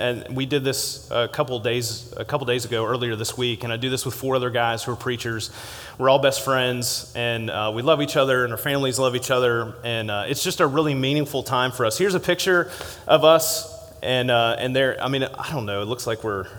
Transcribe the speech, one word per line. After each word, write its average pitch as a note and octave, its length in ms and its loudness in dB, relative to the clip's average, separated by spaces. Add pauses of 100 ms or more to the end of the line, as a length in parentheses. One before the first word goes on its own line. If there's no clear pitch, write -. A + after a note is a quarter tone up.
and B2 340 -2
we C3 120 -2
did C3+ 180 0
this - 460 -4
a A#2 180 0
couple B2+ 300 -2
days, A2+ 580 -4
a A2 80 -6
couple B2 220 -4
days B2 180 0
ago, A2+ 220 -2
earlier A#2+ 280 -2
this G#2+ 220 -6
week, B2 260 -2
and A#2+ 80 -6
I A2+ 60 -2
do B2+ 140 -2
this C3 160 -2
with B2 80 -6
four C3 220 -2
other B2 120 0
guys A#2 360 0
who B2 80 -4
are A2+ 40 -4
preachers. A2+ 540 -4 (480)
We're B2+ 100 4
all C3+ 100 8
best C#3 240 2
friends, B2+ 720 0
and, A#2 360 -2
uh, G#2+ 240 -2
we A#2 80 -4
love D3 180 4
each C#3+ 160 -2
other, C3+ 280 4
and A#2+ 100 -2
our G#2+ 40 -6
families C#3 400 0
love B2+ 160 2
each B2 160 -4
other, A#2+ 440 2 (100)
and, A2+ 260 -2
uh, G2+ 160 -2
it's C#3 160 -4
just F3+ 180 -2
a E3 60 6
really D3 280 2
meaningful C3+ 480 0
time B2+ 300 0
for B2 120 0
us. A2 140 2
Here's F#3+ 160 2
a F3 60 2
picture F3 500 2 (360)
of D#3 160 8
us, - 480 6 (320)
and, B2+ 280 2
uh, A#2 280 4
and B2+ 160 -2
there, C3 240 2
I B2+ 100 -2
mean, C3+ 160 0
I - 280 -6
don't A#2+ 140 -4
know, G2+ 160 -2
it G#2 60 -4
looks B2 180 -4
like A2+ 180 -4
we're, G2 220 -2 (120)